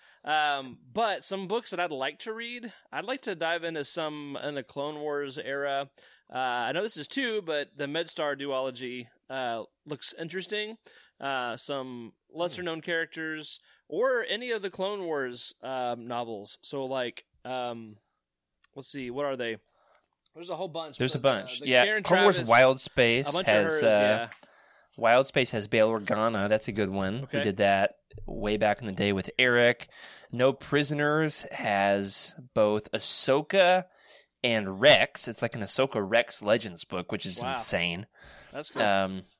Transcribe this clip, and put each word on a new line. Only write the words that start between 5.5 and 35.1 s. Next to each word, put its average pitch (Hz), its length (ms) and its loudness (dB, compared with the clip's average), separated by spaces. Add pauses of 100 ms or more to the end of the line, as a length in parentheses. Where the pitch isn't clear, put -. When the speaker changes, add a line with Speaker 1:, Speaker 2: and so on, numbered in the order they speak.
Speaker 1:
Uh, - 60 -8
I 123 340 -2
know 175 100 -2
this 220 140 -6
is 151 120 -10
two, 226 340 -2
but 151 340 -4
the 143 100 -6
Medstar 147 540 -4
duology, 131 640 -6 (220)
uh, 123 360 -4 (220)
looks - 320 -10
interesting. 196 580 -8 (440)
Uh, 127 360 -4
some 127 560 -8 (200)
lesser 175 300 -6
known 165 200 -6
characters 160 760 -6 (300)
or 240 400 0
any 240 220 -4
of 220 120 -4
the 190 80 -6
Clone 196 340 -6
Wars, 135 580 -6
um, 120 440 -4
novels. 113 560 -8
So, 139 220 -6
like, 131 400 -4 (200)
um, 120 520 -8 (800)
let's 135 140 -12
see, 131 220 -8
what 135 140 -4
are 135 120 -4
they? 117 200 -4 (800)
There's 170 160 -12
a 165 60 -6
whole 180 120 -6
bunch, 160 300 -12
Speaker 2:
There's 131 160 0
a - 40 -2
Speaker 1:
but, 127 100 4
uh, 117 120 2
Speaker 2:
bunch. - 200 -10
Speaker 1:
the - 80 -8
Speaker 2:
Yeah. 127 160 8
Speaker 1:
Karen 214 180 0
Speaker 2:
Clone 185 220 4
Wars 190 120 6
Speaker 1:
Travis, 117 140 -4
Speaker 2:
Wild 131 300 8
Space 123 480 2
Speaker 1:
a 143 40 0
bunch 180 160 0
of - 60 8
Speaker 2:
has, 107 180 4
Speaker 1:
hers, 156 100 2
Speaker 2:
uh, 117 40 6
Speaker 1:
yeah. 107 420 6 (680)
Speaker 2:
Wild 120 300 6
Space 131 240 0
has 104 180 -4
Bail 110 220 6
Organa. 107 580 0
That's 107 200 2
a 113 40 -4
good 101 180 0
one. 98 300 -2
We 139 180 -6
Speaker 1:
Okay. 143 40 -2
Speaker 2:
did 104 160 0
that 98 380 4 (280)
way - 320 -2
back 104 240 2
in 120 60 -8
the 101 60 -6
day 101 200 0
with 95 260 -2
Eric. 120 500 4 (440)
No 127 200 4
Prisoners 147 1000 0
has 202 840 0 (200)
both 107 380 2
Ahsoka 180 920 2 (580)
and 101 380 0
Rex. 123 480 6